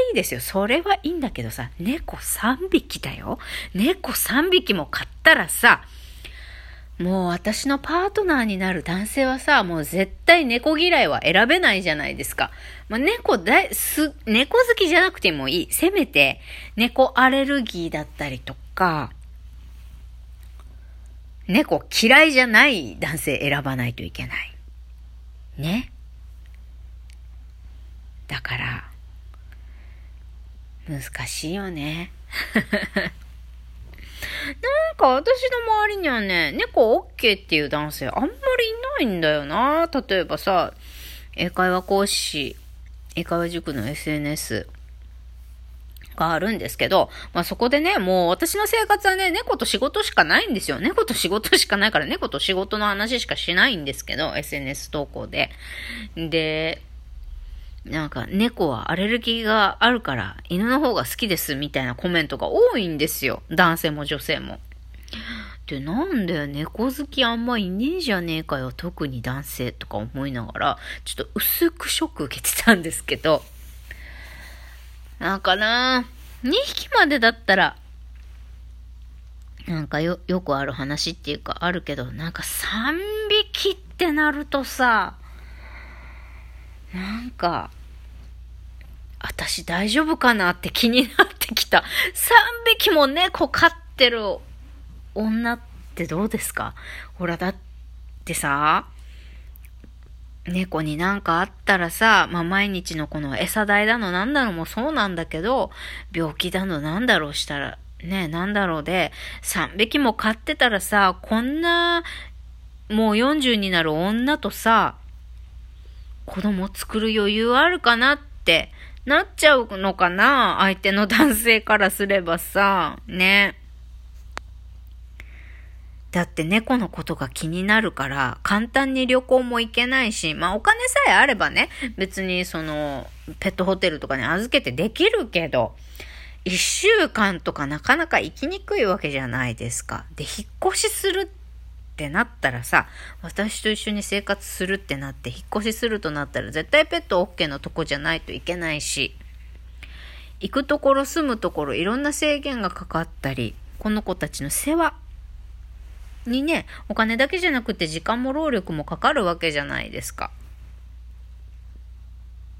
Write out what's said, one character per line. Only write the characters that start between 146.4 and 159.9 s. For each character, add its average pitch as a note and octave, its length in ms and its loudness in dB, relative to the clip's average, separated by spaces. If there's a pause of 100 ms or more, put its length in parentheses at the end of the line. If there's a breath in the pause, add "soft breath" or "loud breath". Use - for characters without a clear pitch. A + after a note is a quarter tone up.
ら、 G#2 80 -10
絶 D#3 180 -4
対 G#3 160 4
ペ E4+ 120 -4
ッ E4 40 -4
ト F#3 200 2
オ F#3 40 2
ッ - 60 -12
ケ F3 140 -2
ー - 20 -2
の C#3+ 100 -6
と - 140 -10
こ D#3+ 140 -4
じ C#3+ 100 -2
ゃ - 20 -2
な D#3+ 160 -2
い D#3 80 -4
と - 120 -12
い B2 60 -8
け F3 160 -6
な E3+ 160 -4
い D3+ 100 -4
し、 - 340 -4 (1300 loud breath)
行 G3+ 100 -6
く C#4 120 0
と D4 140 0
こ C#4 160 6
ろ、 C#4 120 2
住 D4+ 220 0
む A#3 120 0
と F3+ 100 -2
こ D3+ 160 -4
ろ、 C#3 80 -4
い C3 100 -2
ろ G#3 120 0
ん C#4 80 -2
な D4 100 0
制 D4 260 0
限 C#4 220 -6
が F#3 80 0
か - 160 -12
か E3 160 -2
っ E3 80 -6 (140)
た C3+ 100 -2
り、 A#2+ 220 -4 (240)
こ G#3+ 100 -2
の G#3+ 140 0
子 F#3 100 -2
た D#3+ 160 -6
ち - 140 -8
の C#3+ 80 -4
世 - 240 0
話 E4+ 180 2 (1300)
に B3 160 0
ね、 D4+ 260 0 (200 loud breath)
お G#3 80 -6
金 A3+ 220 2
だ C4+ 100 6
け F#4 100 -2
じ F4+ 100 2
ゃ E4 40 4
な B3+ 100 2
く A3 140 -2
て F3 100 -2
時 D#3 160 -4
間 A#3+ 220 0
も C4 80 0
労 D4+ 180 0
力 F#3+ 220 0
も D3+ 140 -4
か F#3+ 100 -6
か B3+ 160 4
る C4+ 140 2
わ E3+ 120 0
け E3 140 0
じ D3 80 0
ゃ C#3+ 60 -2
な C3+ 160 -4
い - 100 -10